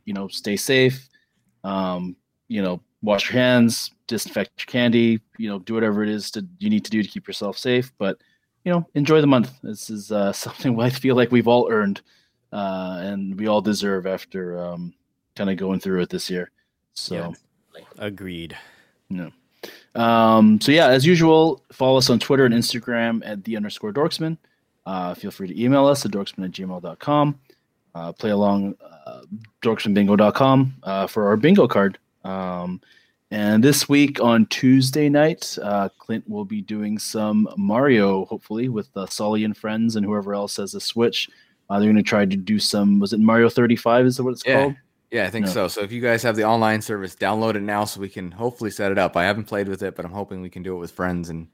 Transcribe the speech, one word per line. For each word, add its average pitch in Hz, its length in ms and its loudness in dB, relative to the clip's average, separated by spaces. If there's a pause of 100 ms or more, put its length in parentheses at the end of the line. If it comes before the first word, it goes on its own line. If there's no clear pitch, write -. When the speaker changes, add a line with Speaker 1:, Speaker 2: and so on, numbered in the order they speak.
Speaker 1:
you 107 100 -10
know, 98 140 -8
stay 104 300 -6
safe. 131 500 0 (560)
Um, 92 540 -6 (320)
you 107 120 -6
know, 90 200 -6 (200)
wash 104 300 0
your 127 100 2
hands, 120 480 2 (180)
disinfect - 520 -6
your - 60 -10
candy, 117 560 2 (160)
you 110 100 -8
know, 101 120 -8
do 101 140 -10
whatever 107 300 0
it 104 60 -2
is 104 220 -6
to, 101 140 -10 (140)
you 104 100 -4
need 107 140 2
to - 80 -10
do 110 100 0
to 95 60 -4
keep - 180 -14
yourself 98 320 -10
safe. 123 400 -2
But, 98 200 -4 (480)
you 180 80 -2
know, 170 120 -2 (100)
enjoy 151 260 4
the 143 60 4
month. 123 220 4 (140)
This - 260 -12
is, 104 220 -10
uh, 101 220 0
<laughs> - 0 -
something - 480 -4
I 127 80 2
feel 131 260 0
like 123 160 2
we've 117 160 4
all 120 240 4
earned, 101 300 -2 (500)
uh, 92 500 -6
and 98 380 -8
we 107 80 -4
all 104 140 2
deserve 98 440 -2
after, 92 540 -8
um, 87 340 -10 (440)
kinda 95 180 -2
going 95 240 -2
through 92 220 -2
it 87 80 -4
this 92 200 -8
year. 90 220 -6 (440)
So - 200 -10 (580)
Speaker 2:
Yeah. - 80 -20 (160)
Agreed. 92 600 -10 (520)
Speaker 1:
Yeah. 90 200 -8 (680)
Um, 113 640 6
so 139 100 2
yeah, 156 160 6
as 131 180 6
usual, 160 680 4
follow 131 260 2
us 131 120 2
on 117 100 4
Twitter 135 260 4
and 113 80 4
Instagram 117 720 -2
at 107 180 -10
the 113 140 -8
underscore 104 360 -8
dorksman. 160 440 -4 (480)
Uh, 90 280 -6
feel 101 180 -12
free 95 160 -12
to 87 140 -8
email 135 240 4
us 139 200 2
at 104 60 -4
dorksman 98 340 -8
at 90 60 -8
gmail 92 300 -10
dot 85 180 -14
com. 147 380 0 (560)
Uh, 85 200 -12
play 110 180 -4
along, 101 440 0 (300)
uh, - 160 -18 (400)
dorksmanbingo 104 560 2
dot 104 160 4
com, 135 400 4 (100)
uh, 95 240 -4
for 104 200 -2
our 107 100 2
bingo 151 300 4
card. 98 300 2 (260)
Um, 90 580 -8 (480)
and 107 340 2
this 139 260 4
week 143 320 2
on 117 260 4
Tuesday 135 640 2
night, 151 520 0
uh, 101 280 -2 (100)
Clint - 300 -10
will 104 160 -8
be 104 160 -8
doing 107 360 -6
some 107 500 0 (100)
Mario, 101 680 2
hopefully, 113 440 -6
with, 107 260 -6
uh, 98 120 -8
Sully 107 360 -2
and 107 120 -2
friends 110 400 -2
and 104 100 0
whoever 101 280 -4
else 101 240 -6
has 101 160 -8
a 98 80 -10
Switch. - 480 -2 (400)
Uh, 101 100 0
they're 107 100 4
gonna 107 140 6
try 104 220 2
to 98 120 0
do 98 220 0
some, 101 400 2
was 101 140 -2
it 107 60 0
Mario 113 300 6
thirty-five 120 560 4
is 127 160 0
what 123 100 -2
it's 117 140 -10
Speaker 3:
Yeah. 131 160 2
Speaker 1:
called? 139 140 -2 (360)
Speaker 3:
Yeah, 110 140 -2
I 92 40 -2
think 104 180 -4
Speaker 1:
Yeah. 92 40 -4
Speaker 3:
so. 92 160 -2
So 104 140 -6
if 101 100 -8
you 120 100 -10
guys 117 220 0
have 110 140 0
the 107 80 2
online 110 360 2
service, 98 340 -8
download 107 400 0
it 101 60 -4
now 104 220 -2
so 104 160 -8
we 98 80 -8
can 92 240 -12
hopefully 113 400 -6
set 101 220 -4
it 98 40 0
up. 87 200 0
I 87 80 2
haven't 104 180 -2
played 101 240 -4
with 95 160 -8
it, 92 140 -8
but 87 80 -10
I'm 85 80 -12
hoping 98 280 -12
we 90 80 -12
can 90 140 -16
do 92 120 -8
it 87 40 -8
with 85 120 -12
friends 87 380 -4
and 82 240 -12